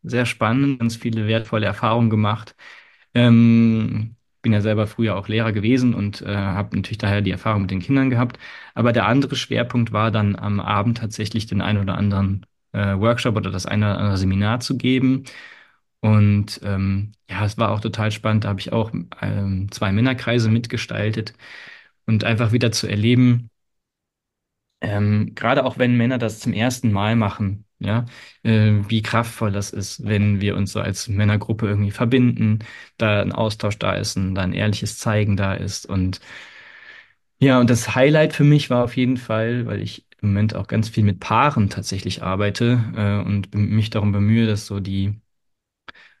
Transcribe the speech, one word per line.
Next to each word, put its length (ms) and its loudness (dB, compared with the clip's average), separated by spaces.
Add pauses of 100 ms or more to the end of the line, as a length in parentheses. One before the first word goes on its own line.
sehr 220 -2
spannend, 560 0
ganz 160 -2
viele 300 -4
wertvolle 400 0
Erfahrungen 420 2
gemacht. 480 0 (560)
Ähm, 1000 4 (260)
bin 120 0
ja 80 4
selber 260 0
früher 300 -2
auch 100 -8
Lehrer 240 0
gewesen 440 2
und, 280 -6
äh, 140 -6
hab 360 -2
natürlich 260 -6
daher 240 0
die 100 0
Erfahrung 300 0
mit 100 -2
den 80 -2
Kindern 280 0
gehabt. 300 0 (360)
Aber 180 2
der 140 2
andere 280 2
Schwerpunkt 580 -2
war 200 0
dann 240 0
am 240 -2
Abend 380 0
tatsächlich 480 -6
den 140 -2
ein 160 0
oder 220 -2
anderen, 480 0 (260)
äh, 240 -2
Workshop 380 2
oder 160 -2
das 160 -6
ein 160 0
oder 160 0
andere 180 0
Seminar 440 0
zu 180 -4
geben. 460 0 (760)
Und, 640 2
ähm, 480 -2 (180)
ja, 160 -4
es 140 -4
war 140 0
auch 80 -2
total 320 -4
spannend. 320 0
Da 60 -2
hab 100 -4
ich 120 -8
auch, 200 -2 (280)
ähm, 520 -4
zwei 180 -4
Männerkreise 600 0
mitgestaltet. 840 -4 (760)
Und 160 2
einfach 280 2
wieder 200 2
zu 160 -4
erleben, 600 4 (1300)
ähm, 540 0
gerade 300 2
auch 140 -4
wenn 180 4
Männer 220 2
das 220 -4
zum 120 -4
ersten 400 0
Mal 240 0
machen, 480 -2 (160)
ja, 260 -2 (380)
äh, 280 4 (160)
wie 140 0
kraftvoll 500 -2
das 180 -4
ist, 360 -10
wenn 340 2
wir 160 -2
uns 160 -2
so 80 -4
als 280 -6
Männergruppe 600 0
irgendwie 220 0
verbinden, 720 2 (360)
da 260 0
ein 100 -2
Austausch 460 -4
da 160 -2
ist 220 -6
und 180 -2
da 80 -2
ein 100 -2
ehrliches 460 -4
Zeigen 380 0
da 180 -2
ist. 320 -8
Und 340 -4 (1200)
ja, 200 6
und 100 4
das 240 0
Highlight 400 4
für 100 2
mich 260 4
war 140 2
auf 120 -6
jeden 200 0
Fall, 500 -2
weil 160 -6
ich 240 -12 (140)
im 100 0
Moment 260 0
auch 100 -6
ganz 220 -2
viel 160 0
mit 160 0
Paaren 500 2
tatsächlich 520 -6
arbeite, 600 0 (140)
äh, 300 -2
und 260 -4
bem-, 180 0
mich 200 0
darum 220 0
bemühe, 340 2
dass 200 -2
so 140 -6
die, 340 -4 (1080)